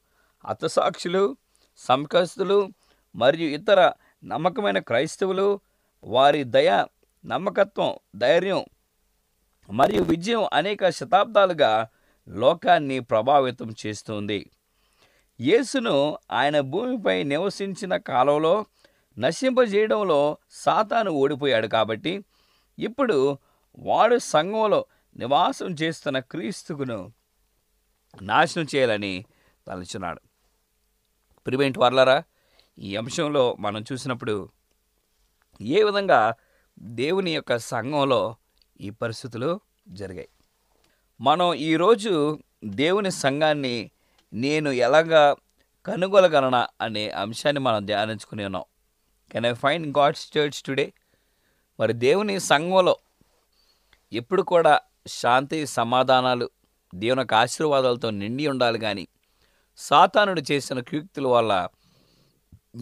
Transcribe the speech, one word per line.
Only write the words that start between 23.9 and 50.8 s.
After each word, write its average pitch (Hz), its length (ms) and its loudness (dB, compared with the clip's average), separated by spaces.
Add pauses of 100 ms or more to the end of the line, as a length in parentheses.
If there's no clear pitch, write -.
సంఘంలో 196 680 0 (320)
నివాసం 165 500 0
చేస్తున్న 156 520 -6
క్రీస్తుకును 135 920 -10 (1120)
నాశనం 147 440 0 (100)
చేయాలని 104 500 -2 (420)
తలచున్నాడు. 90 540 -10 (1200)
ప్రియమైన 131 320 0
వారలారా, 131 460 4 (560)
ఈ 98 160 -10
అంశంలో 131 640 -2
మనం 107 320 -6
చూసినప్పుడు 120 580 -6 (1120)
ఏ 151 220 0
విధంగా 180 500 2 (460)
దేవుని 156 520 -4
యొక్క 131 260 -2
సంఘంలో 120 800 -2 (460)
ఈ 101 80 -12
పరిస్థితులు 117 720 -6 (300)
జరిగాయి? 92 400 -14 (920)
మనం 170 320 2
ఈరోజు 160 840 2 (260)
దేవుని 170 460 0
సంఘాన్ని 139 800 -2 (420)
నేను 147 360 -2
ఎలాగా 143 640 4 (500)
కనుగొనగలనా 170 840 2 (140)
అనే 107 280 -6
అంశాన్ని 117 500 -4
మనం 113 260 -2
ధ్యానించుకుని 104 600 -6
ఉన్నాం. 92 180 -8 (720)
Can 117 180 -2
I - 20 -4
find 147 380 -2
God's 147 440 0
church 147 280 -2
today? 139 260 -4 (880)